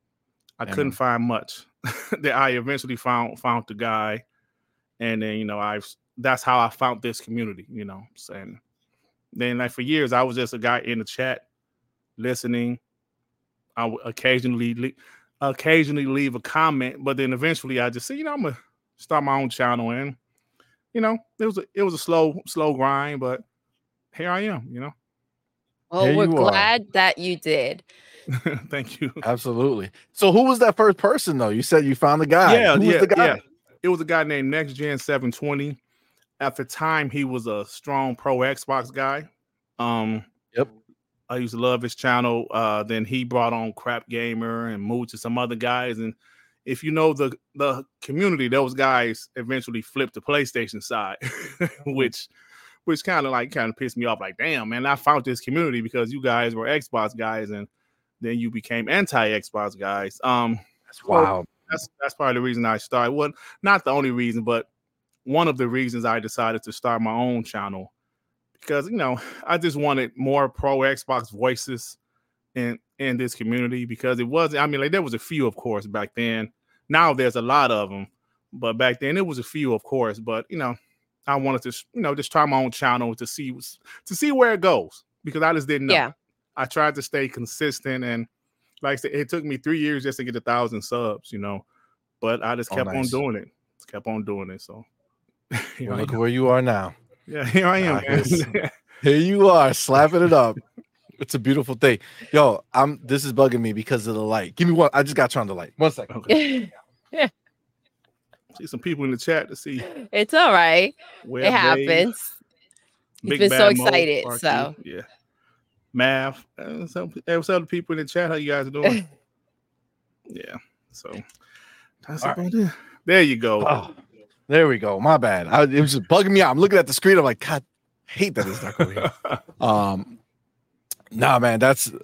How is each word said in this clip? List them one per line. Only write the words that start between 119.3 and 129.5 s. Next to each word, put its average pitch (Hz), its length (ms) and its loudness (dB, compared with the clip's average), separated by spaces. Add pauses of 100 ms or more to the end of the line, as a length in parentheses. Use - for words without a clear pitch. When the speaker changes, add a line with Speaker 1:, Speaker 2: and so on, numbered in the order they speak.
Speaker 1:
Yeah. - 300 -16 (360)
So - 180 -20 (960)
that's 143 180 -10
Speaker 2:
All 139 80 -2
Speaker 1:
about 180 120 -6
Speaker 2:
right. 180 100 -2
Speaker 1:
it. 202 180 2 (340)
There 185 160 8
you 139 140 4
go. 110 300 2
Speaker 2:
Oh, 143 280 -2 (540)
there 156 200 6
we 123 100 2
go. 98 220 -2
My 151 160 6
bad. 98 300 0
I, 131 180 6
it 139 160 4
was 143 120 4
just 123 120 -2
bugging 190 260 4
me 196 120 8
out. 147 80 4
I'm 131 80 0
looking 196 200 6
at 160 80 4
the 170 60 -6
screen. 190 260 6
I'm 156 60 6
like, - 160 -2
"God, 147 240 -4 (440)
I - 40 -20
hate 196 220 -2
that 101 120 -2
it's 98 160 -8
not 101 140 -10
going 98 200 0
here." - 200 -2
Speaker 1:
<laughs> - 240 -6 (200)